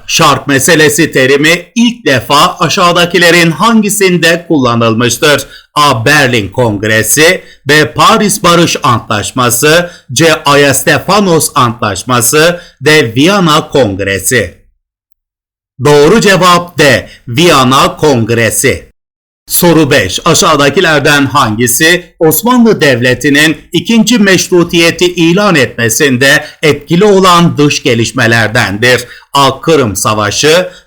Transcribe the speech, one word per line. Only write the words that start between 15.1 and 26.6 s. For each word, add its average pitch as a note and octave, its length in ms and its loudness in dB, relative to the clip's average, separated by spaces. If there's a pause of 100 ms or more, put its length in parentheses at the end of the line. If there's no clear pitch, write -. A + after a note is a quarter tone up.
Doğru D3 360 4
cevap F3+ 580 0
D. C3+ 300 0 (180)
Viyana C#3+ 720 2
Kongresi. A2+ 920 -2 (580)
Soru D#3+ 440 2
beş. G#2+ 340 -2
Aşağıdakilerden D3+ 1000 0
hangisi B2+ 920 -2
Osmanlı G#3 640 2
Devleti'nin C#3 760 0 (140)
ikinci A3+ 480 0
meşrutiyeti E3+ 840 0
ilan F3 500 0
etmesinde C3 880 0 (160)